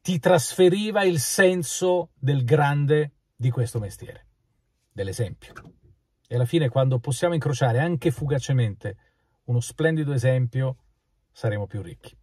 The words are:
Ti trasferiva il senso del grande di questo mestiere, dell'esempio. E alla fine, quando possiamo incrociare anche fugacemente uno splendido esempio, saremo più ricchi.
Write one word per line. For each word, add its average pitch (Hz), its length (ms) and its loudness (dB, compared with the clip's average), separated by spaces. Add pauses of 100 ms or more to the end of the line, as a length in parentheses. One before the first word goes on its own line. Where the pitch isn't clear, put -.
Ti 180 180 -2
trasferiva 185 840 2
il 180 160 2
senso 180 960 0
del 135 300 0
grande 143 680 2 (220)
di 123 160 0
questo 120 300 -2
mestiere, - 460 -14 (680)
dell'esempio. 98 600 -8 (760)
E 120 80 -10
alla 123 80 2
fine, 151 240 0
quando 131 320 2
possiamo 170 340 -2
incrociare 127 460 0
anche 165 320 0
fugacemente 127 840 -2 (480)
uno 120 140 0
splendido 156 540 -2
esempio, 127 640 0 (560)
saremo 104 340 -6
più 98 160 -10
ricchi. - 400 -18